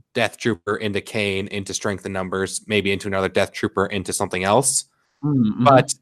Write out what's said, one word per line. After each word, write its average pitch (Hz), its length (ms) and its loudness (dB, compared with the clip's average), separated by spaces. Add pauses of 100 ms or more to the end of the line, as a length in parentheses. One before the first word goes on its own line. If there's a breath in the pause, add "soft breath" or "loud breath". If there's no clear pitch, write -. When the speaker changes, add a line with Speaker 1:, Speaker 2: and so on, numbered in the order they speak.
(160)
Speaker 1:
Death 113 220 0
Trooper 107 400 -2
into 101 240 -4
Kane, 101 460 -2
into 98 260 -8
Strength 101 320 -4
and 98 80 -6
Numbers, 92 520 -4
maybe 98 260 2
into 98 160 -4
another 95 220 0
Death 95 220 2
Trooper, 98 340 -2
into 98 280 -6
something 92 300 -4
else. 113 420 2 (380)
Speaker 2:
Mm, 147 120 0
mm-hmm. 110 300 2
Speaker 1:
But 131 360 6